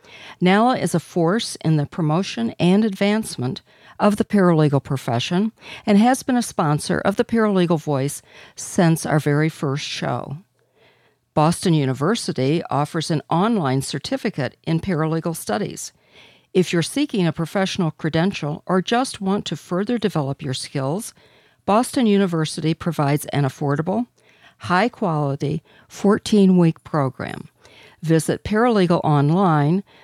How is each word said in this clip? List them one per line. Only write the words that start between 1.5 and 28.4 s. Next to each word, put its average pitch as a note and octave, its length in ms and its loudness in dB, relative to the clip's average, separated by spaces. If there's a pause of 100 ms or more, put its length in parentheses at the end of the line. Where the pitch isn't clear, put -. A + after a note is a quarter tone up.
in D#3+ 100 2
the D3 100 0
promotion F#3 760 -4
and F#3+ 240 4
advancement G3+ 760 -4 (380)
of G#3 160 2
the G#3+ 80 -4
paralegal D#3 580 4
profession D3 680 -2 (340)
and G#3 120 6
has B3 260 4
been B3+ 140 0
a A#3+ 40 2
sponsor D#3+ 580 0
of G3+ 180 0
the A#3 80 2
Paralegal F#3+ 580 2
Voice C#3+ 380 -2 (340)
since E3 500 2
our D3+ 140 2
very D3 300 2
first D3 340 -4
show. C#3 540 -6 (960)
Boston E3 400 2
University C#3+ 960 0
offers D3 420 -2
an D3+ 180 0
online E3 520 0
certificate D3+ 840 -6
in E3 160 -2
paralegal D#3+ 560 -2
studies. - 560 -6 (640)
If F#3 180 2
you're E3+ 100 2
seeking G#3 460 -2
a D#3 60 0
professional F3 580 -2
credential D#3+ 760 -2
or F#3 160 2
just A#3+ 380 -2
want G3 280 -2
to D#3+ 100 -6
further G#3 400 -4
develop D#3 440 -2
your B2+ 120 -6
skills, C#3+ 600 -6 (520)
Boston A#3+ 400 2
University E3+ 680 0
provides D3+ 600 -2
an C#3+ 100 2
affordable, D#3 640 -2 (520)
high-quality D#3+ 1040 -2 (280)
fourteen-week F#3+ 960 4
program. - 640 -4 (520)
Visit D#3+ 440 2